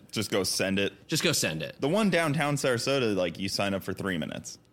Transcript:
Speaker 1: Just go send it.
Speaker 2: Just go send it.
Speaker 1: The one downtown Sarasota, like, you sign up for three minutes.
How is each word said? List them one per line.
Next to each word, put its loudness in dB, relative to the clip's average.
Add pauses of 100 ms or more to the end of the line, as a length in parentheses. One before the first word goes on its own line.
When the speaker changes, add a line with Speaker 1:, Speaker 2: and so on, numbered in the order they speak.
(120)
Speaker 1:
Just -2
go 2
send 0
it. 2 (160)
Speaker 2:
Just 0
go 4
send -2
it. -10
Speaker 1:
The 2
one 4
downtown 2
Sarasota, 2
like, 0
you -2
sign 0
up -2
for -6
three -2
minutes. -8 (140)